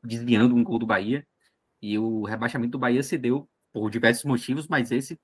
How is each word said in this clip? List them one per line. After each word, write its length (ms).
desviando 540
um 80
gol 160
do 60
Bahia. 380
E 160
o 280
rebaixamento 480
do 60
Bahia 260
se 120
deu 320
por 160
diversos 360
motivos, 420
mas 240
esse, 340